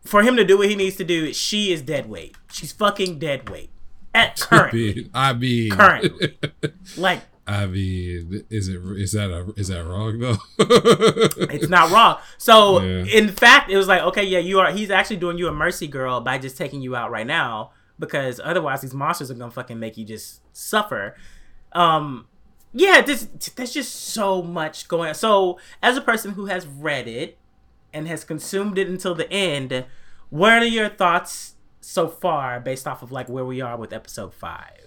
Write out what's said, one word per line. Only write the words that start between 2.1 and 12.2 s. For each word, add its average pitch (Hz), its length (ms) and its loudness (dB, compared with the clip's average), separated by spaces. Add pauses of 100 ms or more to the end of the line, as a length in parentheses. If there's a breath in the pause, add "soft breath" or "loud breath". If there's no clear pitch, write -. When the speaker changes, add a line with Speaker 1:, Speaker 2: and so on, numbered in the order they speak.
Speaker 1:
She's - 220 -12
fucking 196 460 -2
dead 135 320 -6
weight. 80 180 -14 (460)
At - 260 0
Speaker 2:
<laughs> - 0 -
Speaker 1:
currently. 117 720 2
Speaker 2:
I 131 220 2
mean, 120 380 0
Speaker 1:
Currently. - 680 4 (280)
Speaker 2:
<laughs> - 300 -12
Speaker 1:
Like, 170 240 0 (260)
Speaker 2:
I 101 200 -2
mean, 92 840 -6
is 101 180 -4
it, 90 120 -6 (160)
is 98 160 -4
that 104 180 -2
a, 90 280 -8
is 95 100 -4
that 85 160 -6
wrong 107 360 -6
though? 120 160 -2 (220)
<laughs> 214 960 4
Speaker 1:
It's 160 160 -4
not 170 220 6
wrong. 208 280 6 (200 loud breath)